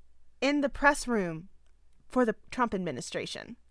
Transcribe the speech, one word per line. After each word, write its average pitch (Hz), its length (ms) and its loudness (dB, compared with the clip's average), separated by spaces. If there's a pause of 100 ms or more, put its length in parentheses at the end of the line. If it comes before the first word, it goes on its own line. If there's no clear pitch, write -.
(420)
in 285 180 4
the 277 80 2
press 285 400 2
room 180 400 -2 (580)
for 254 200 2
the 214 80 2 (160)
Trump 233 240 0
administration. 170 840 -6 (140)